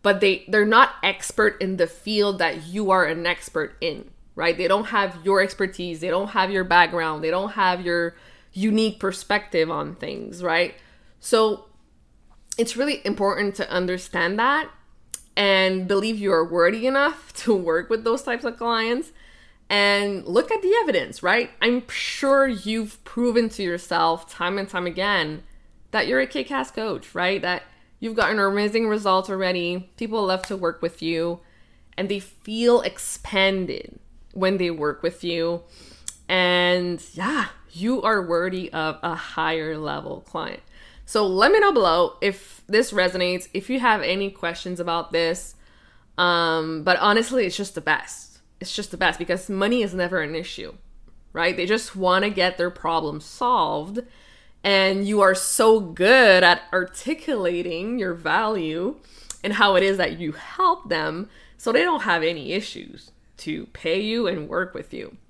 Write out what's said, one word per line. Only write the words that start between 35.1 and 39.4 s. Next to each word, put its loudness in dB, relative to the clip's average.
you. -2
And 2
yeah, -2
you -2
are 0
worthy -2
of -4
a -4
higher -4